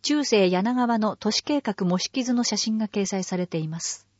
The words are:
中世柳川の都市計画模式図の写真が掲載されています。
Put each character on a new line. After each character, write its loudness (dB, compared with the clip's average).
中 2
世 4
柳 2
川 2
の 0
都 -2
市 -2
計 0
画 -4
模 2
式 -2
図 0
の 2
写 -2
真 -2
が -2
掲 -2
載 -2
さ -4
れ 0
て -4
い -2
ま -8
す。 -10